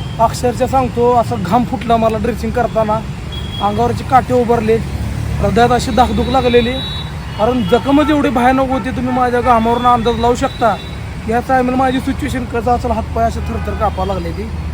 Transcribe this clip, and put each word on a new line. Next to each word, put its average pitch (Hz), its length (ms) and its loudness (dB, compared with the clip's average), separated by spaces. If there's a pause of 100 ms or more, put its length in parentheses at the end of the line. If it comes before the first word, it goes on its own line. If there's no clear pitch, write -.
(200)
अक्षरशः 240 480 0
सांगतो, 247 480 2
असं 233 200 2 (100)
घाम 233 180 2
फुटला 233 340 0
मला 226 200 2
ड्रेसिंग 220 340 -4
करताना, 220 480 0 (680)
अंगावरचे 220 380 0
काटे 254 300 2
उभारले, 226 420 2 (640)
हृदयात 220 320 4
अशी 247 200 0
धाकधूक 226 360 2
लागलेली. 240 460 2 (640)
कारण 240 260 2
जखमच 277 460 2
एवढी 294 200 2
भयानक 262 400 2
होती, 254 220 -2
तुम्ही 254 220 -2
माझ्या 247 280 0
घामावरून 233 440 2
अंदाज 233 340 2
लावू 240 160 2
शकता. 226 400 0 (540)
या 233 100 0
टायमाला 254 380 0
माझी 262 220 0
सिच्युएशन 254 460 -4
कसं 233 260 -2
असेल, 240 200 0
हातपाय 226 340 -2
असे 226 140 -2
थरथर 220 340 -4
कापायला 196 400 -2
लागले 170 180 -4
ती 208 180 -8 (240)